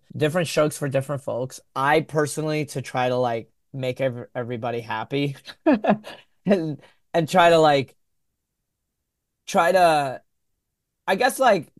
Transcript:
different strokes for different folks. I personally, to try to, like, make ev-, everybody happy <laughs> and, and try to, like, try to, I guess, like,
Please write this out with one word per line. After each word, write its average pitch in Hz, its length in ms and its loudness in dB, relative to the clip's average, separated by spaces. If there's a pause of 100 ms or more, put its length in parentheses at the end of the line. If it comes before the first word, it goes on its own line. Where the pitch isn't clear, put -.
(160)
different 151 300 0
strokes 151 320 0
for 147 100 -4
different 135 340 -4
folks. 120 380 -8 (140)
I 143 280 2
personally, 151 640 -4
to 135 140 -8
try 127 280 -4
to, 127 80 0
like, 117 340 -4 (220)
make 131 280 -6
ev-, 123 320 -6
everybody 120 480 -6
happy 117 540 -4 (580)
<laughs> - 540 -8
and, 160 340 -2 (320)
and 165 160 0
try 175 220 6
to, 165 80 6
like, 147 380 2 (1500)
try 175 260 2
to, 156 500 2 (840)
I 190 100 0
guess, 247 220 0
like, 208 420 2